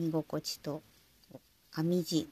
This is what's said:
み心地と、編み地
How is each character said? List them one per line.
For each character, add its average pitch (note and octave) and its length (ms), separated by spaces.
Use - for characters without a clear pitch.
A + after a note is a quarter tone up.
み D#3+ 40
心 D#3 300
地 - 200
と、 D3+ 220
編 D#3+ 140
み F3 160
地 D#3+ 280